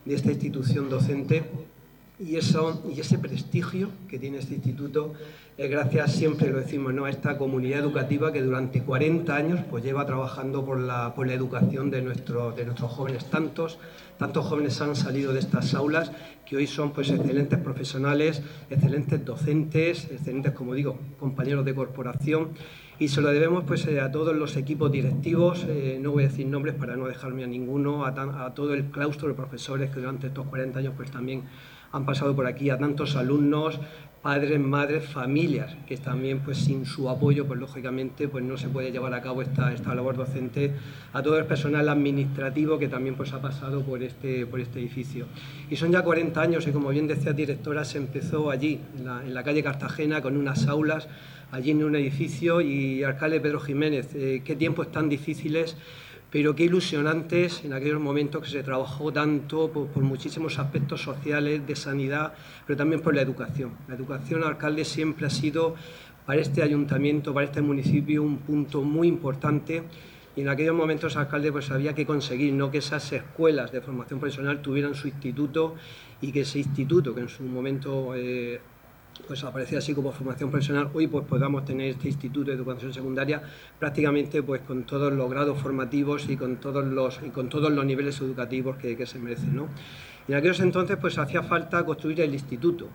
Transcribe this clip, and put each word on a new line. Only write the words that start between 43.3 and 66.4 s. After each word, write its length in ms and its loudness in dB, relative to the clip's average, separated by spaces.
ha 80 -6
pasado 420 -4
por 180 -4
este, 440 -4
por 140 -4
este 200 -6
edificio. 480 -6
Y 60 -2
son 160 4
ya 100 8
cuarenta 400 2
años, 260 4
y 40 2
como 180 2
bien 180 2
decía 260 2
directora, 520 -2
se 120 -6
empezó 520 -2
allí, 300 0
en 80 -8
la, 180 -8
en 100 -6
la 100 -4
calle 180 2
Cartagena, 600 0
con 160 0
unas 300 2
aulas, 400 2
allí 200 0
en 120 6
un 120 4
edificio, 640 2
y 420 0
alcalde 360 2
Pedro 200 0
Jiménez, 560 0
eh, 280 -2
qué 120 -4
tiempos 360 0
tan 160 0
difíciles, 720 -2
pero 220 4
qué 100 4
ilusionantes 1000 2
en 80 -6
aquellos 300 0
momentos 420 0
que 60 -8
se 120 -4
trabajó 520 -2
tanto 580 2
por, 160 -2
por 160 2
muchísimos 560 -2
aspectos 420 -2
sociales, 640 0
de 120 -4
sanidad, 560 -2
pero 80 2
también 260 2
por 140 4
la 60 4
educación. 500 -2
La 80 -10
educación, 480 -2
alcalde, 400 0
siempre 440 -2
ha 20 2
sido 460 0
para 160 2